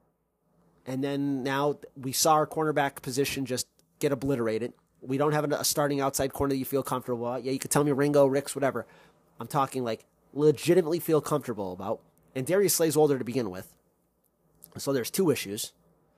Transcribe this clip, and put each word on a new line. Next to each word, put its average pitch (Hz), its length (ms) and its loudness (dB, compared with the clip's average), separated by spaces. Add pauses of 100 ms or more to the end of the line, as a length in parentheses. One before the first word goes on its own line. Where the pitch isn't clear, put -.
(880)
and 131 180 -4
then 139 380 -2
now 139 360 0 (220)
we 131 120 -8
saw 156 220 4
our 151 120 4
cornerback 151 560 -2
position 135 420 -2
just 123 220 -4 (320)
get 147 140 0
obliterated. 120 600 -2 (280)
We 135 180 -4
don't 147 140 2
have 147 180 2
a, 143 60 0
a - 80 -4
starting 143 360 0
outside 135 320 0
corner 139 180 -2
that 135 80 0
you 131 60 -4
feel 135 200 -2
comfortable 123 420 -4
about. 123 160 -6
Yeah, 127 80 -4
you 135 80 -2
could - 140 -4
tell 147 100 4
me 147 80 2
Ringo, 143 340 4
Ricks, 139 300 0
whatever. 131 320 -2 (540)
I'm 117 80 -12
talking, 135 340 -2
like, 113 220 -6 (280)
legitimately 156 680 4
feel 156 200 2
comfortable 107 520 -4
about. 95 260 -6 (380)
And 131 100 -4
Darius 185 300 2
Slay's 165 200 2
older 147 220 4
to 123 60 -6
begin 117 260 -2
with. 92 240 -14 (1040)
So - 140 -4
there's 123 180 -4
two 185 200 2
issues. 107 420 -4 (460)